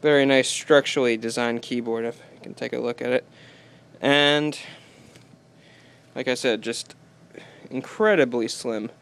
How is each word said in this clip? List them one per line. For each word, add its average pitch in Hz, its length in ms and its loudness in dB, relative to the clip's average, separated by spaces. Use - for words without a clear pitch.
very 143 240 4
nice 135 220 4
structurally 135 680 2
designed 117 460 -4
keyboard, 117 420 -6
if 117 160 -8
you - 80 -20
can - 120 -16
take - 180 -10
a 123 60 -6
look 120 220 -6
at 123 100 -4
it. 127 140 0
And, 147 560 2
like 131 140 -6
I 123 60 0
said, 117 260 0
just 117 360 -8
incredibly 131 800 0
slim. 113 420 -8